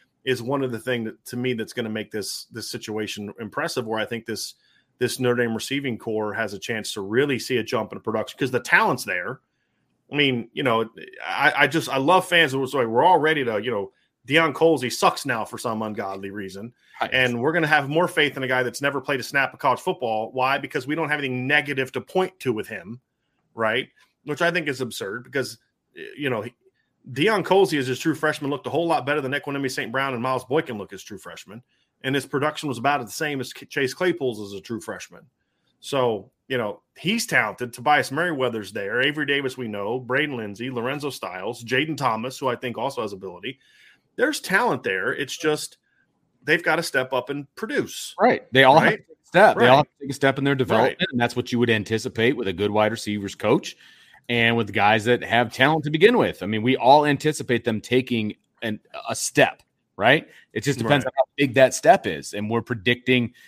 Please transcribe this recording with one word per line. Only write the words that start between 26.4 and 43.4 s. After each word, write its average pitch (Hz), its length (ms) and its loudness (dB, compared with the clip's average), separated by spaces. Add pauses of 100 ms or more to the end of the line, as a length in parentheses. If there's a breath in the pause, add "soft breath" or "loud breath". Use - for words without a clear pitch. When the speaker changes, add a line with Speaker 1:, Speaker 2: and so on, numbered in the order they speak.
Speaker 1:
he, 120 120 -12 (560)
Deion 180 340 2
Colzie 185 340 4
as 131 100 -2
his 127 100 -2
true 156 160 0
freshman 147 340 -2
looked 139 200 -6
a - 20 -8
whole 160 160 0
lot 147 180 0
better 147 160 -2
than 131 120 -4
Equanimous 143 400 -4
Saint 113 180 -6
Brown 135 240 -2
and 113 80 -4
Miles 131 220 -2
Boykin 131 340 -2
look 98 140 -12
as 92 100 -14
true 98 160 -14
freshmen. 87 460 -18 (380)
And 135 120 -2
his 139 120 -2
production 151 420 -4
was 120 80 -4
about 139 280 0
the 101 60 -14
same 147 300 -6
as - 140 -10
K-, - 100 -18
Chase 135 300 -4
Claypool's 151 440 -2
as 101 200 -10
a - 20 -16
true 113 200 -8
freshman. 90 420 -14 (580)
So, 120 500 -2 (180)
you 131 100 -2
know, 104 240 -6 (160)
he's 220 280 -2
talented. 120 460 -2
Tobias 131 380 2
Merriweather's 127 600 -2
there. 107 300 -4
Avery 147 240 0
Davis, 139 300 -2
we 123 120 -8
know. 104 300 -4
Braden 131 380 -2
Lindsey, 107 340 -8
Lorenzo 135 400 -4
Styles, 107 540 -8
Jaden 135 320 0
Thomas, 123 420 -2
who 135 100 -2
I 120 80 0
think 120 220 -6
also 127 240 -4
has 101 120 -6
ability. 95 440 -12 (580 soft breath)